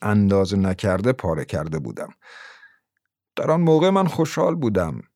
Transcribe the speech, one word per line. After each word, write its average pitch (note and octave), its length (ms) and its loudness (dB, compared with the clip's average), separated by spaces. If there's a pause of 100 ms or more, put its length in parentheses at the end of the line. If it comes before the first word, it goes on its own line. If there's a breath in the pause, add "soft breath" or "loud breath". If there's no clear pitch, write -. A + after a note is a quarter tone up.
اندازه G2 540 2
نکرده F#2+ 560 0
پاره D#2+ 320 -4
کرده D#2 340 -6
بودم. C2+ 300 -10 (1300 loud breath)
در - 140 -2
آن E3 100 2
موقع E3 300 4
من G3 160 2
خوشحال E3 480 0
بودم، F#2+ 480 -2 (140)